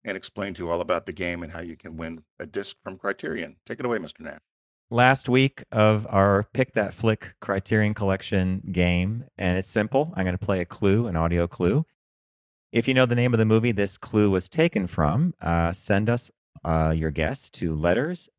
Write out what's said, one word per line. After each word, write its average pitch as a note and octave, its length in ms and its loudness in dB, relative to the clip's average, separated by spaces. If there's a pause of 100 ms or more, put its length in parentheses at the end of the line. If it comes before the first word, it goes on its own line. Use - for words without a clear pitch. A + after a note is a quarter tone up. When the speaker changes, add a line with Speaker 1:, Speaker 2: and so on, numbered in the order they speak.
Speaker 1:
and G2 120 -6
explain G2 380 -8
to F2 100 -10
you E2+ 60 -4
all E2+ 100 0
about E2+ 260 -2
the F2+ 60 -8
game F2 320 -6
and D#2+ 80 -14
how E2 80 -12
you E2 160 -12
can D#2+ 200 -18
win D#2+ 280 -10 (160)
a E2+ 60 -12
disc G2 360 -8
from F#3+ 160 -14
Criterion. D#3 560 -8 (100)
Take A2+ 140 -12
it B2+ 80 -6
away, A#2 120 -2
Mister D#2+ 260 -14
Nash. D2+ 160 -16 (500)
Speaker 2:
Last B2 380 4
week C3 420 2
of G#2+ 400 4
our G2+ 420 4
Pick C3 220 -2
That G2+ 180 -2
Flick - 480 -2
Criterion G#2 540 0
Collection F#2+ 680 -2 (100)
game, F2+ 520 0 (140)
and F#2 180 0
it's F#2+ 140 -4
simple. C3 460 0
I'm F#2+ 80 -2
gonna F2+ 120 -2
play F#2+ 240 -2
a F2 40 -4
clue, G#2 420 0
an F#2 80 -4
audio E2+ 320 2
clue. G2 400 0 (840)
If A#2 160 0
you C3 60 4
know B2+ 120 6
the A#2+ 80 2
name A#2+ 180 2
of A#2 60 4
the A2 60 4
movie A2+ 260 4
this G2+ 260 -2
clue G#2 340 2
was F#2 180 0
taken D#3 400 0
from, G2 520 0
uh, E2+ 320 0
send G#2 380 0
us, B2 220 -4 (320)
uh, D#2+ 320 2
your D#2+ 160 -2
guess D#2+ 380 -4
to E2 240 -6
letters G2 540 -2 (100)